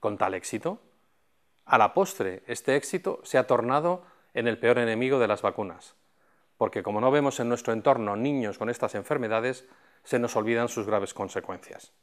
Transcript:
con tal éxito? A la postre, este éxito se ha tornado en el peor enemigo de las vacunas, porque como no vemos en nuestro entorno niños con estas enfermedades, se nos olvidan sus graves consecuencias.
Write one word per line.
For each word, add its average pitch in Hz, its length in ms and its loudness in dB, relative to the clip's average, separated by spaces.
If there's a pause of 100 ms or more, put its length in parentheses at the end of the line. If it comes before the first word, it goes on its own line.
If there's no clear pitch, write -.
con 104 160 -2
tal 95 160 0
éxito? 110 480 -6 (840)
A 127 120 4
la 110 160 6
postre, 98 540 -2
este 123 280 0
éxito 185 480 -4
se - 140 0
ha 127 100 4
tornado 143 560 2 (300)
en 117 160 0
el 110 80 0
peor 120 200 4
enemigo 120 420 0
de 113 100 4
las 104 120 0
vacunas, 95 540 -4 (640)
porque 107 260 0
como 104 160 -2
no 127 120 4
vemos 143 280 2
en 120 80 -2
nuestro 120 240 -2
entorno 113 460 2
niños 120 400 -2
con 110 120 -4
estas 123 240 -4
enfermedades, 117 720 -4 (380)
se - 160 0
nos 117 160 -2
olvidan 117 320 0
sus 113 180 -6
graves 101 280 0
consecuencias. - 880 -10